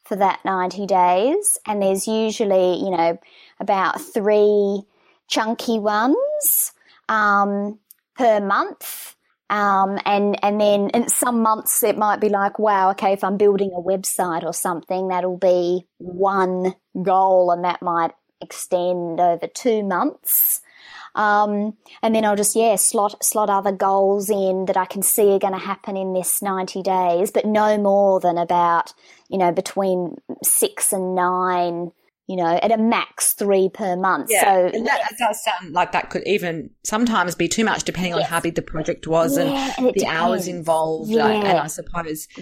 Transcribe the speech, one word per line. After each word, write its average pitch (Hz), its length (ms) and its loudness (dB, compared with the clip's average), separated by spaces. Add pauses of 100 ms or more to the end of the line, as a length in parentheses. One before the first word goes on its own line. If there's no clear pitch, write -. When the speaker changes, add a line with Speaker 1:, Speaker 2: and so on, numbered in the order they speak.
Speaker 1:
for 214 120 -6
that 190 280 0
ninety 185 420 -4
days. 190 800 2
And 208 140 -2
there's 196 280 0
usually, 214 760 2
you 190 80 -4
know, 170 280 0 (420)
about 190 400 0
three 208 840 2 (460)
chunky 226 500 -2
ones, 294 920 0 (360)
um, 202 680 0 (380)
per 220 240 4
month. 208 720 -4 (340)
Um, 202 560 2
and, 202 400 2
and 208 160 2
then 202 300 4
in 233 180 0
some 240 340 0
months 220 400 0
it 208 160 2
might 208 220 0
be 214 80 2
like, 196 320 -2
wow, 196 320 4
okay, 196 200 0
if 196 120 -2
I'm 202 120 0
building 196 380 2
a 175 80 -6
website 180 640 -2
or 165 80 -4
something, 185 560 -4
that'll 180 300 -2
be 180 500 0 (100)
one 185 800 -2 (260)
goal 185 480 4
and 175 140 0
that 175 180 -4
might 170 300 0 (280)
extend 180 760 -4
over 170 300 2
two 220 340 -2
months. - 800 -2 (560)
Um, 208 600 2 (240)
and 226 140 2
then 220 100 2
I'll 208 120 2
just, 202 180 0
yeah, 220 220 4
slot, 202 480 0
slot 214 260 0
other 196 220 0
goals 196 580 2
in 190 360 0
that 190 100 0
I 185 80 2
can 190 180 -8
see 202 300 2
are 196 80 2
gonna 190 180 -2
happen 196 380 -8
in 190 160 -4
this 185 280 -2
ninety 190 400 -4
days, 185 520 0
but 190 120 0
no 214 320 2
more 196 440 4
than 175 180 0
about, 170 560 2 (340)
you - 80 -4
know, 180 140 2
between 180 640 -2 (300)
six - 480 -2
and 185 240 -2
nine, 180 720 0 (380)
you 190 80 -6
know, 170 260 2
at 214 80 2
a 226 60 4
max 220 560 0
three 196 360 2
per 185 280 -4
month. 185 340 0
Speaker 2:
Yeah, 190 140 4
Speaker 1:
So 185 320 4
Speaker 2:
and 226 100 -4
that 254 140 0
Speaker 1:
yes. - 180 -6
Speaker 2:
does 220 240 -2
sound 185 300 -6
like 175 180 0
that - 200 -2
could - 180 -4
even 170 420 -2 (140)
sometimes 214 500 0
be 170 140 0
too 226 160 0
much - 180 0
depending 175 320 -4
on 165 60 0
Speaker 1:
Yes. - 80 -2
Speaker 2:
how 165 100 -2
big 165 160 -4
the 165 80 -2
project - 460 -6
was 165 280 2
and 269 140 0
Speaker 1:
Yeah, 269 280 -4
and 254 100 2
it - 80 0
Speaker 2:
the 190 100 0
hours 165 380 0
Speaker 1:
depends. 180 140 -8
Speaker 2:
involved. 160 520 -2
Speaker 1:
Yeah. 220 160 4
Speaker 2:
And 202 320 2
I 147 80 -2
suppose 160 600 -8 (140)